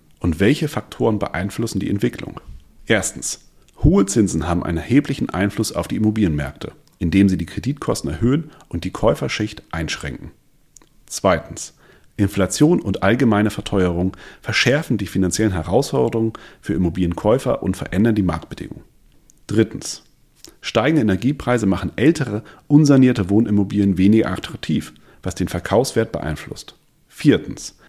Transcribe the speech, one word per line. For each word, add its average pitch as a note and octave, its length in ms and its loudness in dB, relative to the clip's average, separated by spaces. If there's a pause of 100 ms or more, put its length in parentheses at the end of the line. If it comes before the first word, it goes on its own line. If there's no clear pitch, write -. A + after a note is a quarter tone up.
(200)
Und E2 200 -2
welche C#3 280 2
Faktoren A2 500 -2
beeinflussen G2 600 -4
die F#2 100 -4
Entwicklung? - 500 -4 (460)
Erstens. - 540 -2 (440)
Hohe F#3+ 220 6
Zinsen F2 420 0
haben F2 160 0
einen E2 140 -4
erheblichen C3+ 540 0
Einfluss G2+ 400 -2
auf - 160 -4
die - 80 -6
Immobilienmärkte, F#2 800 -2 (260)
indem F#2+ 280 4
sie F#2 100 2
die E2 100 -4
Kreditkosten - 640 -4
erhöhen B2+ 400 0 (180)
und F2 140 -8
die F#2 80 -6
Käuferschicht A#2+ 800 -2
einschränken. D#2 580 -8 (800)
Zweitens. - 680 -2 (420)
Inflation G2+ 640 2
und F#2+ 220 -4
allgemeine A2 480 4
Verteuerung F#2 680 -2 (240)
verschärfen C3 600 0
die G2+ 80 -6
finanziellen G2 460 0
Herausforderungen A2+ 800 0 (280)
für E2+ 140 -4
Immobilienkäufer F2+ 880 0
und F#2 120 -2
verändern A2 380 0
die G#2 80 2
Marktbedingungen. - 600 -6 (640)
Drittens. - 560 -2 (580)
Steigende C#3+ 400 2
Energiepreise A#2 640 0
machen F#2+ 300 0
ältere, B2 480 0 (240)
unsanierte C3 640 6
Wohnimmobilien G2+ 680 2
weniger G#2 320 4
attraktiv, - 640 -6 (300)
was F#2 100 -4
den F2 140 -4
Verkaufswert - 640 0
beeinflusst. - 640 -10 (320)
Viertens. - 800 0